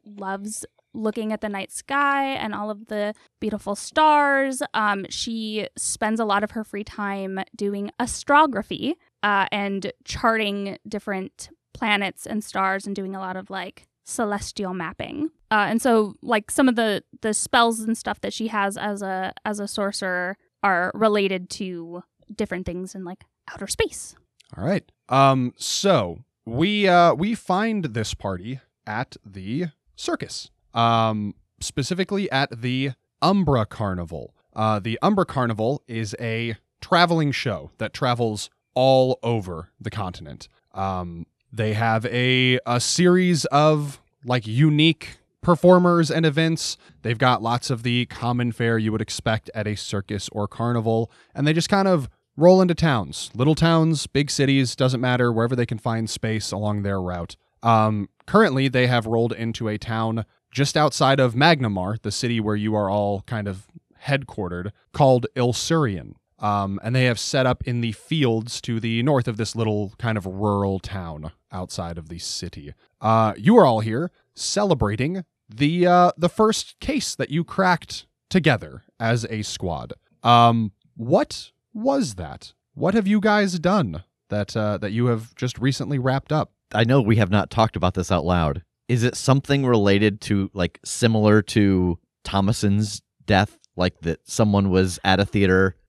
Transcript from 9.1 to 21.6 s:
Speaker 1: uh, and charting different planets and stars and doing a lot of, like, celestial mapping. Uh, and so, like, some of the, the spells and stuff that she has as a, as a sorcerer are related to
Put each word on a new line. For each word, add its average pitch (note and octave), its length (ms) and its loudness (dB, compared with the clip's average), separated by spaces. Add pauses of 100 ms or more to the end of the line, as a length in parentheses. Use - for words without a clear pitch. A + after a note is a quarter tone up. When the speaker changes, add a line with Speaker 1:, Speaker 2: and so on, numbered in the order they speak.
Speaker 1:
uh, G3+ 280 2
and G3 400 -6 (140)
charting G3+ 720 -2 (100)
different G3 600 -10 (240)
planets G3+ 520 -2
and G#3+ 180 -6
stars F#3+ 420 -4
and G3 100 -8
doing G3 200 -8
a F#3+ 40 -12
lot F#3 180 -8
of, F#3+ 120 -14
like, F#3+ 360 -12 (180)
celestial G3+ 680 -6
mapping. F3+ 560 -8 (220)
Uh, G#3 180 2
and A3+ 120 0
so, A3 400 2
like, A3 300 -2
some C#4 160 4
of A#3+ 80 2
the, A3 280 -2 (180)
the A3 120 -2
spells A#3 480 2
and A3+ 160 -4
stuff G#3 240 -6
that G3+ 120 -8
she A3 140 -6
has G3+ 300 -4
as G3+ 240 -6
a, F#3+ 320 -6 (120)
as G#3 140 -4
a G3+ 80 -8
sorcerer F#3+ 680 -4 (260)
are F3+ 300 0
related G3 560 0
to F3 540 -12 (320)